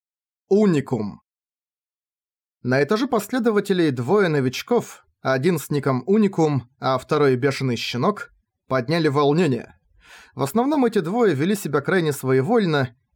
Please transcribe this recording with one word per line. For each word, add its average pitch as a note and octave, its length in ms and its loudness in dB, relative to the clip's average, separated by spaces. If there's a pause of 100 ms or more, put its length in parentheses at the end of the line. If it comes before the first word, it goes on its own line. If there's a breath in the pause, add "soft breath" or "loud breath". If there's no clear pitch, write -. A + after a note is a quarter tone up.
(480)
Уникум. C#3+ 720 0 (1400)
На C3 220 2
этаже A3 240 0
последователей G3+ 840 0
двое C#3+ 380 0
новичков, D3 760 -2 (200)
один C#3 340 0
с - 140 -8
ником C#3 340 -2
Уникум, F#3+ 640 0 (100)
а C3 200 -2
второй D3 380 2
Бешеный C3+ 380 -2
Щенок, D3 560 -4 (360)
подняли D3+ 400 0
волнение. D3 720 0 (560 loud breath)
В B2+ 80 -4
основном B3+ 420 0
эти A3+ 140 0
двое F#3+ 340 0
вели E3 220 -2
себя D3 260 -4
крайне E3 320 0
своевольно C#3 840 0 (200)